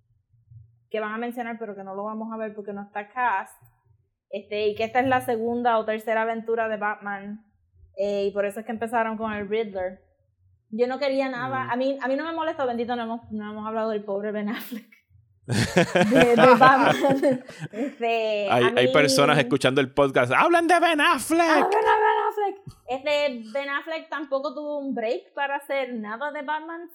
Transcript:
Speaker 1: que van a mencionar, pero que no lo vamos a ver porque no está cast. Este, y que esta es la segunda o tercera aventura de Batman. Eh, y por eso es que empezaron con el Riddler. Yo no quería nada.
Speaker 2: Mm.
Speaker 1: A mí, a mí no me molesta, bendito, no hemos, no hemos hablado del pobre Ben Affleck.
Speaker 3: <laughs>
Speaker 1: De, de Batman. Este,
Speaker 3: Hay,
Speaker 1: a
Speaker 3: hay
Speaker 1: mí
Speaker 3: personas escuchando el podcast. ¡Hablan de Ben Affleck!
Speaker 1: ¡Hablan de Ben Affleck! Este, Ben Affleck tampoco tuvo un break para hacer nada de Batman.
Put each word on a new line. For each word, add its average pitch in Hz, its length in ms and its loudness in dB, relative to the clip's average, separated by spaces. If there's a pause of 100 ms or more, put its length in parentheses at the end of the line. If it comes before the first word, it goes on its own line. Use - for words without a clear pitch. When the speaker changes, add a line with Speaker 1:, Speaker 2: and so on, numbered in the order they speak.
(880)
Speaker 1:
que 214 100 -4
van 214 140 -6
a 220 60 -6
mencionar, 233 400 -8
pero 208 160 -10
que 196 80 -14
no 190 100 -12
lo 202 120 -8
vamos 220 280 -8
a 220 40 -10
ver 214 180 -8
porque 208 180 -12
no 202 80 -10
está 202 260 -10
cast. 220 460 -2 (800)
Este, 208 380 -4
y 208 60 0
que 220 80 -4
esta 226 180 0
es 269 60 2
la 254 140 2
segunda 240 560 0
o 214 80 -2
tercera 220 380 -2
aventura 226 440 -2
de 220 100 -4
Batman. 208 680 -8 (520)
Eh, 202 280 0
y 202 60 0
por 202 160 0
eso 208 140 -8
es - 40 -10
que 240 60 -8
empezaron 226 440 -2
con 220 160 -6
el 208 160 -6
Riddler. 196 520 -4 (720)
Yo 233 160 0
no 262 100 -2
quería 269 320 0
nada. 262 360 -4
Speaker 2:
Mm. - 40 -6
Speaker 1:
A 233 60 -2
mí, 269 260 0
a 247 60 -4
mí 269 80 0
no 302 100 -4
me 330 80 -6
molesta, 320 320 -2
bendito, 240 300 -2
no 233 80 -4
hemos, 226 280 -10
no 214 200 -8
hemos 214 160 -10
hablado 220 240 -2
del 214 120 -4
pobre 208 280 -4
Ben 208 180 -4
Affleck. - 380 -10 (580)
Speaker 3:
<laughs> - 20 -
Speaker 1:
De, 180 760 4 (100)
de - 0 - (220)
Batman. 262 880 4 (280)
Este, 226 800 -2
Speaker 3:
Hay, 123 140 4
Speaker 1:
a 123 120 4
Speaker 3:
hay 123 120 4
Speaker 1:
mí 127 40 0
Speaker 3:
personas 143 460 4
escuchando 135 420 2
el 127 140 0
podcast. 135 420 2
¡Hablan 339 320 4
de 349 120 6
Ben 330 200 2
Affleck! 320 400 2
Speaker 1:
¡Hablan 311 300 4
de 403 60 0
Ben 427 840 2
Affleck! - 180 -20 (120)
Este, 269 560 -2 (100)
Ben 277 160 -6
Affleck 320 400 -6
tampoco 277 460 -4
tuvo 294 240 -6
un 269 160 -6
break 240 400 -6
para 277 220 -4
hacer 269 360 -4
nada 226 380 -8
de 294 100 -8
Batman. 320 540 -8